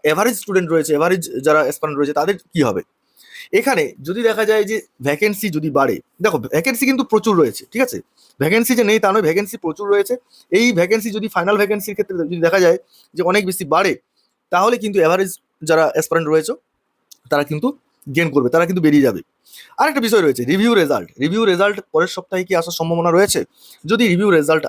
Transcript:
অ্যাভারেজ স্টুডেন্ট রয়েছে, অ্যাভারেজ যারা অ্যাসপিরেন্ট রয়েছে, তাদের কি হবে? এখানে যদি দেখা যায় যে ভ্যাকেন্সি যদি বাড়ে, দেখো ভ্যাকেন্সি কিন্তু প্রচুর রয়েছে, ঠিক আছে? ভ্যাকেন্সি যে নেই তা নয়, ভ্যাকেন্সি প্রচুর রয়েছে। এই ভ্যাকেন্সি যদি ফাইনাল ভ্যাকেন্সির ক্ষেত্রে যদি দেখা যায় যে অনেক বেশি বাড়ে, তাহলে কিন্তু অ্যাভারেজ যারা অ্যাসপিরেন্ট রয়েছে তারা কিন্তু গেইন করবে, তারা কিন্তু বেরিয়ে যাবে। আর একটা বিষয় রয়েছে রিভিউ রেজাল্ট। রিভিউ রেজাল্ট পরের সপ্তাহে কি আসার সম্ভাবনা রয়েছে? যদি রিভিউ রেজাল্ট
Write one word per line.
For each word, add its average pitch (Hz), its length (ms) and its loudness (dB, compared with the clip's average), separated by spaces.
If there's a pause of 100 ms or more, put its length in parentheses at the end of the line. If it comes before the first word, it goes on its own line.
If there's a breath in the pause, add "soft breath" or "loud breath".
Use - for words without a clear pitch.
অ্যাভারেজ 202 340 0
স্টুডেন্ট 185 320 -2
রয়েছে, 160 220 0
অ্যাভারেজ 170 320 0 (220)
যারা 151 160 4
অ্যাসপিরেন্ট 147 360 -4
রয়েছে, 143 160 -2
তাদের 160 220 -2 (180)
কি 165 100 0
হবে? 98 180 -2 (680 loud breath)
এখানে 226 320 0 (180)
যদি 180 220 -8
দেখা 220 220 0
যায় 214 180 2
যে 214 180 -6 (200)
ভ্যাকেন্সি 196 480 -2
যদি 151 200 -4
বাড়ে, 135 260 2 (260)
দেখো 180 160 0
ভ্যাকেন্সি 170 480 -2
কিন্তু 262 180 0
প্রচুর 214 340 0
রয়েছে, 131 340 0
ঠিক 233 100 -2
আছে? 120 160 -4 (420 soft breath)
ভ্যাকেন্সি 220 360 0
যে 233 80 4
নেই 214 160 2
তা 208 120 2
নয়, 214 100 2
ভ্যাকেন্সি 196 360 -2
প্রচুর 165 360 -8
রয়েছে। 202 200 2 (380 soft breath)
এই 214 220 4
ভ্যাকেন্সি 190 380 0
যদি 208 160 -6
ফাইনাল 196 280 -2
ভ্যাকেন্সির 208 420 -2
ক্ষেত্রে 196 200 -4
যদি 165 240 -4
দেখা 170 180 2
যায় 170 180 4 (360 soft breath)
যে 170 100 -4
অনেক 190 220 0
বেশি 180 200 -6
বাড়ে, 160 280 2 (580)
তাহলে 202 260 2
কিন্তু 202 220 -6
অ্যাভারেজ 180 320 2 (320)
যারা 160 300 2
অ্যাসপিরেন্ট 160 360 -2
রয়েছে 156 240 0 (760)
তারা 147 140 0
কিন্তু 151 240 -4 (480)
গেইন 165 140 0
করবে, 127 200 2
তারা 165 160 2
কিন্তু 180 160 -2
বেরিয়ে 147 260 4
যাবে। 104 140 -4 (560 loud breath)
আর 285 120 2
একটা 269 120 -2
বিষয় 214 200 2
রয়েছে 127 220 0
রিভিউ 190 300 2
রেজাল্ট। 143 360 0 (100)
রিভিউ 185 260 -2
রেজাল্ট 196 320 0 (140)
পরের 165 160 2
সপ্তাহে 185 360 -6
কি 185 120 -4
আসার 165 240 -2
সম্ভাবনা 170 320 0
রয়েছে? 185 280 2 (460 loud breath)
যদি 208 220 0
রিভিউ 190 240 2
রেজাল্ট 156 380 2